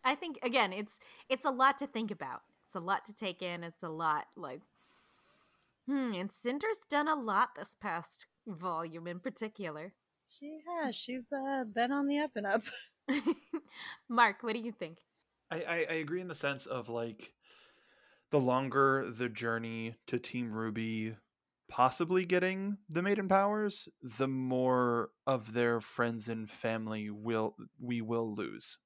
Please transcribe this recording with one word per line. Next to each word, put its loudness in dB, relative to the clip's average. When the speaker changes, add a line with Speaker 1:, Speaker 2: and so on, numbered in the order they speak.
Speaker 1:
I 2
think, -8
again, 2
it's, -8
it's 0
a 6
lot 4
to -4
think -4
about. -8
It's -14
a -2
lot -2
to -14
take -6
in. -4
It's -10
a -6
lot, 0
like, -10
hmm, 0
and -4
Cinder's -2
done 2
a 2
lot 2
this -10
past -6
volume -6
in -6
particular. -8
Speaker 2:
She -12
has. -2
She's, -8
uh, -2
been 0
on 0
the 2
up 0
and -4
up. 2
<laughs> -12
Speaker 1:
<laughs> -4
Mark, 6
what -2
do -2
you -6
think? -10
Speaker 3:
I, -4
I, -2
I 0
agree -2
in -8
the -8
sense -2
of, -4
like, -6
the 6
longer 4
the -2
journey -4
to 0
Team -4
ruby -2
possibly 4
getting 2
the 2
maiden 2
powers, 4
the 0
more 4
of 0
their 6
friends -2
and -4
family -2
will, 0
we -2
will 0
lose. -6